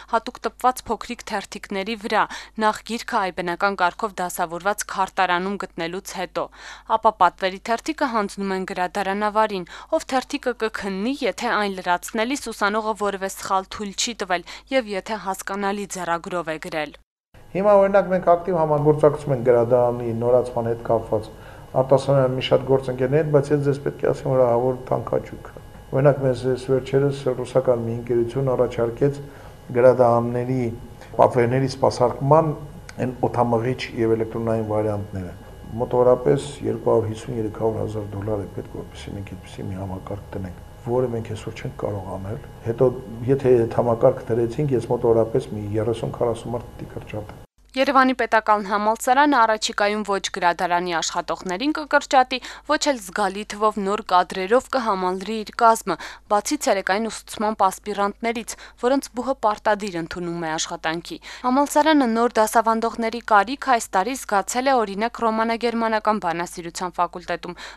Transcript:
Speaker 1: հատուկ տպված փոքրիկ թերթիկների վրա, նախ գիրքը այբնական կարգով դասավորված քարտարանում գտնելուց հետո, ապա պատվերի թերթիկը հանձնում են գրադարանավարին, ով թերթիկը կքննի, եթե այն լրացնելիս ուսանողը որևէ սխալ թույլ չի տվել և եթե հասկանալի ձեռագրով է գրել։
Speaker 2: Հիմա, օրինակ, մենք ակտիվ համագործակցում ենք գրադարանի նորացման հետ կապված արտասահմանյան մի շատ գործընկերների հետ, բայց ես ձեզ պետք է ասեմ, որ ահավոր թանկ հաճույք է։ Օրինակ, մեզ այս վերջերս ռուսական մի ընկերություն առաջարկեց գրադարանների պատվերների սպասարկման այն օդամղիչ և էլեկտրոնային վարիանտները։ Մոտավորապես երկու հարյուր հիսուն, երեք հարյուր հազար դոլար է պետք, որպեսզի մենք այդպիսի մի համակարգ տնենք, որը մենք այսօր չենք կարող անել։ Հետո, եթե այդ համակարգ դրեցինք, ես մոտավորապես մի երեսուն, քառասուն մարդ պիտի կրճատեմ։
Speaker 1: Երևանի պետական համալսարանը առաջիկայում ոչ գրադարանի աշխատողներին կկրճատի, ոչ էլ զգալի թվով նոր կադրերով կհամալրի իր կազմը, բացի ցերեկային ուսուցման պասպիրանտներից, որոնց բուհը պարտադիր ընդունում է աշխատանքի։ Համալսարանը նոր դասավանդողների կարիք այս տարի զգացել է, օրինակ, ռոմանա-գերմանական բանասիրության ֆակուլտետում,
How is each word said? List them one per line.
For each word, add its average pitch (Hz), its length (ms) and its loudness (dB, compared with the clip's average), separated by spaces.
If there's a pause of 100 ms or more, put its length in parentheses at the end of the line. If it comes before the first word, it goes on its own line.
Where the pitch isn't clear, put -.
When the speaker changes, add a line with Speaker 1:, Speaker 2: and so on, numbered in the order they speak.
(120)
Speaker 1:
հատուկ 233 320 -2
տպված 247 400 0
փոքրիկ 233 400 -8
թերթիկների 196 800 -6
վրա, 208 200 2 (400)
նախ 214 200 2
գիրքը 233 380 -6
այբնական 185 580 -2
կարգով 180 400 0
դասավորված 175 720 -2
քարտարանում 185 720 0
գտնելուց 175 560 -8
հետո, 170 260 -6 (520)
ապա 220 140 4 (120)
պատվերի 185 400 0
թերթիկը 254 480 -2
հանձնում 202 460 -2
են 190 160 -4
գրադարանավարին, 196 960 -2 (260)
ով 320 160 -2
թերթիկը 254 420 -2 (120)
կքննի, 208 580 -4
եթե 190 320 -2
այն 196 240 -2
լրացնելիս 214 720 -2
ուսանողը 214 480 0
որևէ 196 320 -4
սխալ - 400 -4
թույլ 202 240 -10
չի - 240 -2
տվել 180 260 -2 (300)
և 214 220 0
եթե 214 260 -6
հասկանալի 196 720 -4
ձեռագրով 170 580 -4
է 160 140 -10
գրել։ 151 260 -6 (600)
Speaker 2:
Հիմա, 202 240 4
օրինակ, 196 320 6
մենք 180 240 0
ակտիվ 175 240 0
համագործակցում 147 760 4
ենք 117 120 -2
գրադարանի 120 720 4
նորացման 117 540 2
հետ 113 160 -4
կապված 110 400 0 (540)
արտասահմանյան 131 520 4
մի 131 140 -2
շատ 131 220 4
գործընկերների 135 520 2
հետ, 151 140 0
բայց 143 180 4
ես 147 140 4
ձեզ 139 160 0
պետք 147 180 -6
է - 80 2
ասեմ, 143 240 -2
որ 131 120 4
ահավոր 123 340 2 (100)
թանկ 127 240 -2
հաճույք - 380 -4
է։ - 100 -18 (320)
Օրինակ, 135 300 4
մեզ 123 180 0 (120)
այս 123 200 -6
վերջերս 139 480 0 (160)
ռուսական 123 480 0
մի 113 140 -2
ընկերություն 120 560 0
առաջարկեց 120 680 0 (560)
գրադարանների 123 840 4 (540)
պատվերների 120 600 4
սպասարկման 139 760 4 (540)
այն 123 100 -4 (140)
օդամղիչ 120 520 0 (200)
և 113 160 4
էլեկտրոնային 113 560 -2
վարիանտները։ 101 600 -4 (500)
Մոտավորապես 127 680 4 (240)
երկու 113 160 -2
հարյուր 113 240 2
հիսուն, 123 240 -10
երեք 107 240 -6
հարյուր 110 220 -2
հազար 104 340 -6
դոլար 104 260 -4
է 90 140 -12
պետք, - 240 -12
որպեսզի - 320 -14
մենք 98 200 -10
այդպիսի - 360 -12
մի 92 140 -8
համակարգ 95 500 -10
տնենք, 95 260 -10 (240)
որը 123 300 0
մենք 113 200 -6
այսօր 107 200 -10 (100)
չենք 135 180 -10
կարող 101 320 -6
անել։ 98 300 -8 (240)
Հետո, 120 220 2 (440)
եթե 127 300 4
այդ 117 160 -2
համակարգ 120 400 4 (100)
դրեցինք, 120 480 0
ես 113 160 -2
մոտավորապես 113 600 2
մի 104 100 -6 (100)
երեսուն, 110 400 -2
քառասուն 117 400 -4
մարդ 120 200 -8
պիտի - 200 -14
կրճատեմ։ - 460 -12 (340)
Speaker 1:
Երևանի 262 400 4
պետական 214 560 2
համալսարանը 247 680 2
առաջիկայում 220 680 2
ոչ 196 200 -2 (100)
գրադարանի 175 580 0
աշխատողներին 180 800 -4
կկրճատի, 269 680 2 (300)
ոչ 302 100 2 (120)
էլ 247 100 -2
զգալի 196 480 -2
թվով 214 380 0
նոր 202 160 -2 (100)
կադրերով 185 600 2
կհամալրի 190 640 -2
իր - 160 -12
կազմը, 226 400 4 (320)
բացի 208 380 0
ցերեկային 202 420 0
ուսուցման - 540 -6
պասպիրանտներից, 202 920 -2 (300)
որոնց 269 320 0
բուհը 254 200 -2 (100)
պարտադիր 208 580 0
ընդունում 170 400 -6
է 156 80 -4
աշխատանքի։ 165 680 -6 (280)
Համալսարանը 285 640 4
նոր 233 300 2
դասավանդողների 226 800 0 (120)
կարիք 233 400 4
այս 226 240 -2
տարի 233 240 0
զգացել 240 480 -2
է, 269 40 6 (100)
օրինակ, 202 420 -4
ռոմանա-գերմանական 220 1040 0
բանասիրության 170 680 -6
ֆակուլտետում, 175 640 -6 (160)